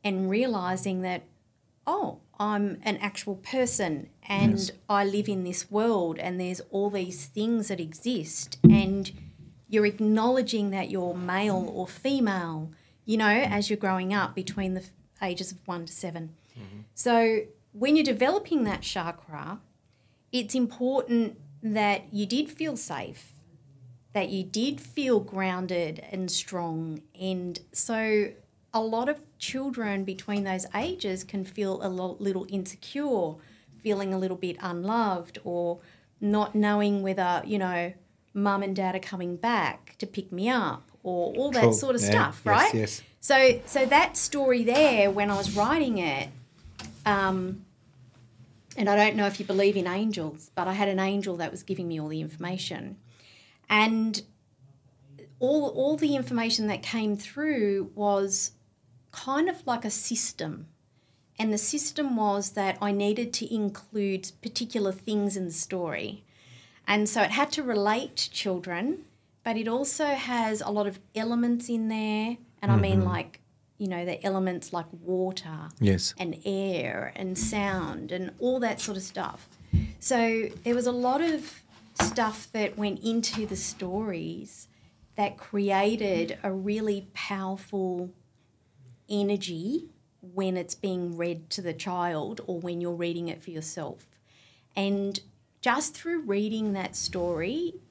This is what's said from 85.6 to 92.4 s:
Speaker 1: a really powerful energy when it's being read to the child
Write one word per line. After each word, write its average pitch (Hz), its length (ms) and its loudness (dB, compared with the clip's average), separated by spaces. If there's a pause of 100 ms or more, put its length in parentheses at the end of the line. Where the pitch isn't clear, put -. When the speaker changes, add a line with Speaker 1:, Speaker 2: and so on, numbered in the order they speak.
Speaker 1:
a 196 100 -2
really 202 640 -2
powerful 190 960 -4 (1000)
energy 202 800 -2 (360)
when 185 360 -2
it's 175 180 -6
being 180 420 -4
read 170 340 -4
to 196 100 -6
the 170 120 -4
child 175 760 -4